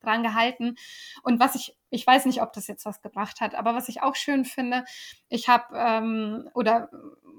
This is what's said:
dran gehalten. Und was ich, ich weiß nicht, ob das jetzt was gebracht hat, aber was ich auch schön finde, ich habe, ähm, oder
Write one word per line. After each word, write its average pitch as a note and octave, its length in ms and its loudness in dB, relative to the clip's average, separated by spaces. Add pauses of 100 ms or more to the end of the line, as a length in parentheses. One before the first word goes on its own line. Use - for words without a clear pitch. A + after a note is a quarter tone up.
dran A3+ 220 0
gehalten. A#3 520 0 (480)
Und A#3 160 4
was C4 160 4
ich, - 220 -10 (120)
ich A#3+ 160 -6
weiß C4+ 200 6
nicht, B3+ 160 0
ob - 120 -4
das G3+ 140 -12
jetzt - 180 -14
was G3+ 160 -10
gebracht - 400 -8
hat, G#3 140 -2
aber A#3 200 0
was B3 140 -6
ich - 140 -10
auch C#4 120 2
schön C4+ 300 0
finde, B3 400 -4 (440)
ich A#3+ 200 -4
habe, A#3+ 160 6 (100)
ähm, A3 760 -2
oder A3+ 360 2 (500)